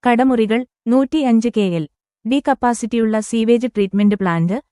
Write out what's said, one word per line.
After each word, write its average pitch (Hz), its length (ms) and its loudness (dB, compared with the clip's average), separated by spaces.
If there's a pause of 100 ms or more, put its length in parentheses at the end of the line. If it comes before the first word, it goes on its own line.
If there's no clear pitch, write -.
കടമുറികൾ, 233 560 2 (280)
നൂറ്റിയഞ്ച് 247 720 2
കെ 202 80 0 (100)
എൽ 156 100 -6 (380)
ഡി 269 220 -2
കപ്പാസിറ്റിയുള്ള 233 720 -2
സീവേജ് 226 480 0
ട്രീറ്റ്മെന്റ് 202 480 0
പ്ലാന്റ് 175 420 -2 (140)